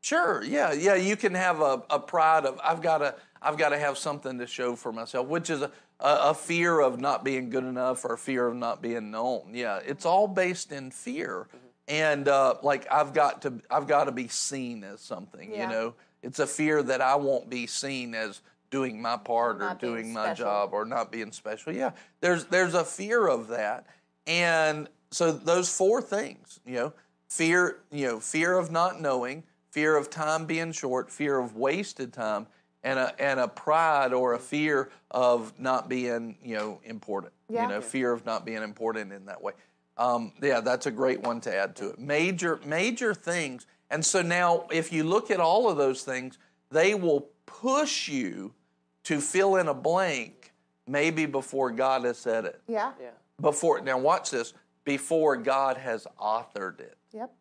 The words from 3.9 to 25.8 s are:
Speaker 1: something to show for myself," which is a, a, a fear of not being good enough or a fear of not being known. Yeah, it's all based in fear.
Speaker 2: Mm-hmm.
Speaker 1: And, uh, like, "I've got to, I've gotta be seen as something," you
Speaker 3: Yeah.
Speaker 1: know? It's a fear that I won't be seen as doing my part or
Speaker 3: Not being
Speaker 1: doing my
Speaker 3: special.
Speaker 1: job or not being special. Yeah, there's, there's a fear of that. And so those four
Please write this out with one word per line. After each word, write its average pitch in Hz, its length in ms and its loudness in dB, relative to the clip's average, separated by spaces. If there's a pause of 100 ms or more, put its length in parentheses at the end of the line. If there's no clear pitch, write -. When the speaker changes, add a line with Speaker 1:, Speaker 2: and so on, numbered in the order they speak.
Speaker 1:
something 139 420 -6
to 120 80 -8
show 123 280 -4
for 117 160 -8
myself," 120 360 -4
which 165 220 -2
is 147 120 -2
a, 139 100 -4 (280)
a, 143 300 6
a 156 40 4
fear 170 460 2
of 127 200 4
not 131 240 0
being 131 260 -2
good 127 160 -2
enough 127 400 -2
or 117 80 -2
a 113 40 -6
fear 123 300 0
of 120 80 -2
not 117 260 -4
being 117 300 -4
known. 110 420 -4
Yeah, 113 320 -4
it's 139 200 -6
all 190 220 4
based 185 440 -2
in 135 200 -10
fear. 139 580 -8
Speaker 2:
Mm-hmm. 123 160 -20 (240)
Speaker 1:
And, 147 380 2
uh, 135 360 6
like, 139 280 0
"I've 143 220 2
got 147 300 2
to, 127 260 -6
I've 139 180 0
gotta 147 260 4
be 120 160 -6
seen 123 540 -6
as 98 180 -16
something," 95 500 -14
you - 60 -8
Speaker 3:
Yeah. 113 120 -4
Speaker 1:
know? 113 240 -2 (300)
It's - 160 -8
a 151 80 2
fear 151 360 2
that 127 180 0
I 131 140 4
won't 139 340 0
be 123 180 -6
seen 127 480 -6
as 110 260 -6 (280)
doing 127 320 -2
my 120 160 0
part 117 400 0
or - 20 -12
Speaker 3:
Not 180 220 -4
being 120 120 -2
Speaker 1:
doing 113 200 -6
my 110 140 -2
Speaker 3:
special. - 180 -4
Speaker 1:
job 101 280 2
or 104 120 -2
not 117 260 -4
being 110 200 -8
special. 110 420 -10
Yeah, 247 180 -2 (300)
there's, 175 240 2
there's 180 300 2
a 170 100 2
fear 208 420 0
of 117 200 0
that. 117 400 -4 (400)
And 160 600 2 (220)
so 165 220 2
those 175 440 0
four 214 280 4